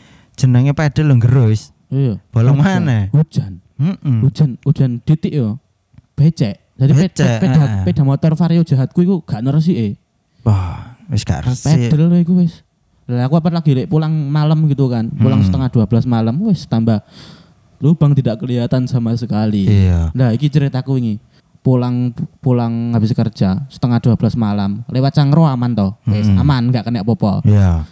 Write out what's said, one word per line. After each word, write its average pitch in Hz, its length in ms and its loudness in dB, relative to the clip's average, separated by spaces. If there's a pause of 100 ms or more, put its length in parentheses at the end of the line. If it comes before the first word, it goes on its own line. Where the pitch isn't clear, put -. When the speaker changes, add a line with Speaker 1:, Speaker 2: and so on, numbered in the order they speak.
(340)
Speaker 1:
jenenge 131 400 2
pedal 151 320 0
lho, 143 80 4
ngero 117 320 4
wis. 107 240 -2 (160)
Speaker 2:
Iya. 131 320 -2 (160)
Speaker 1:
Bolong 127 240 2
Speaker 2:
Hujan. 180 240 2
Speaker 1:
maneh. 120 200 0 (120)
Speaker 2:
Hujan. 101 480 -2 (160)
Speaker 1:
Mm-mm. 147 400 -2
Speaker 2:
Hujan, 127 480 0
hujan 131 320 0
titik 156 320 -2
yo. 120 320 -4 (560)
Becek. 143 400 0 (160)
Jadi 135 160 2
pe-, 147 160 4
Speaker 1:
Becek, 127 320 0
Speaker 2:
pe-, - 80 -2
peda-, 156 160 4
Speaker 1:
heeh. 107 240 0
Speaker 2:
peda 139 160 0
motor 139 320 0
vario 165 320 0
jahatku 131 320 -2
iku 175 240 0
gak 113 240 -6
neresike. 139 480 0 (480)
Speaker 1:
Wah, 95 640 -2
wis 110 160 -4
gak 78 240 -4
resik. 123 400 0
Speaker 2:
Pedal 156 240 2
lho 175 80 2
iku 175 240 2
wis. - 240 -4 (380)
Lah, 123 240 -2
aku 151 80 0
apa 170 160 0
lagi 160 240 0
lek 147 80 -2
pulang 156 260 -2 (220)
malam 156 320 2
gitu 139 240 0
kan. 117 240 -2
Pulang 107 320 2
Speaker 1:
Hmm. - 20 2
Speaker 2:
setengah 90 220 0
dua 113 160 2
belas 117 240 0
malam, 117 320 0
wis 208 240 -2
tambah 113 400 0 (720)
lubang 147 400 2
tidak 120 240 -2
kelihatan 123 480 -2
sama 117 240 -2
sekali. 110 560 -2
Speaker 1:
Iya. 90 480 2
Speaker 2:
Nah, 123 160 2
iki 127 160 0
ceritaku 135 480 -2
ini. 113 240 -4 (400)
Pulang, 123 560 0 (240)
pulang 117 560 -2
habis 107 160 0
kerja 107 560 -2
setengah 120 320 -2
dua 120 160 2
belas - 180 0
malam, 101 540 -2
lewat 131 260 -2
Cangkro 147 300 2
aman 123 320 -2
toh. 98 160 0 (160)
Wis, 107 180 0
Speaker 1:
Hmm. 95 140 4
Speaker 2:
aman, 123 320 2
gak 113 160 -2
kena 117 160 -4
apa-apa. 104 400 -2
Speaker 1:
Iya. 92 480 2